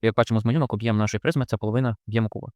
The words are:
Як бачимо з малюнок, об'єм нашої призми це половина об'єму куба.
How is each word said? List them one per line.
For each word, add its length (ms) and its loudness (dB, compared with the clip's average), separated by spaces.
Як 120 2
бачимо 260 2
з 40 -8
малюнок, 280 0
об'єм 240 0
нашої 240 0
призми 260 0
це 100 -4
половина 400 -2
об'єму 220 0
куба. 280 -10